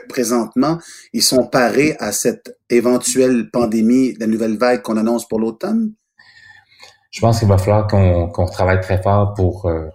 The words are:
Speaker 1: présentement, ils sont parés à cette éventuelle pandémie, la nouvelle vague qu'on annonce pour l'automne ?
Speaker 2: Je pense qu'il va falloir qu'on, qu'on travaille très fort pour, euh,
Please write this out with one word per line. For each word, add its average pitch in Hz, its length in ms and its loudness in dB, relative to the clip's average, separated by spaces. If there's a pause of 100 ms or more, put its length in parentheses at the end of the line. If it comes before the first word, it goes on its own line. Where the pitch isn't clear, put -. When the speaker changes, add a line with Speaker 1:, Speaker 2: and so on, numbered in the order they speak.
Speaker 1:
présentement, 123 680 -2 (340)
ils 117 100 -4
sont 127 240 2
parés 147 540 2
à 107 100 -6
cette - 460 -4 (120)
éventuelle 123 840 2
pandémie, 117 680 2
la 110 80 -4
nouvelle 110 300 -2
vague 123 260 0
qu'on 110 140 -4
annonce 113 320 -2
pour 113 100 -4
l'automne ? 208 540 -2 (1200)
Speaker 2:
Je - 80 -12
pense 117 180 2
qu'il 110 80 0
va 98 100 4
falloir 104 300 2
qu'on, 90 420 2
qu'on 87 180 -2
travaille 95 340 0
très 92 200 -2
fort 101 340 0
pour, 90 320 -2
euh, 80 280 -4